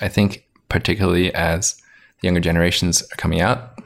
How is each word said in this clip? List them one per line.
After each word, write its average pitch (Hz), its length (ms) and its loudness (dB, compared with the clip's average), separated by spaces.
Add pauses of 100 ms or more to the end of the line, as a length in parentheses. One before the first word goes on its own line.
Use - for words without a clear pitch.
I 101 60 -4
think 101 360 0 (240)
particularly 90 640 0
as 85 460 -2 (400)
the 92 80 -2
younger 87 120 2
generations 85 640 0
are - 140 -18
coming 85 240 -2
out, - 460 -2